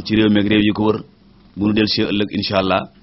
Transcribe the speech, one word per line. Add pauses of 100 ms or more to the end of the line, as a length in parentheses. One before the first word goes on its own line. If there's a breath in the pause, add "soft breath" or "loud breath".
ci
réew
mi
ak
réew
yi
ko
wër. (540)
Bu
nu
del
si
ëllëg
incha
allah, (120 soft breath)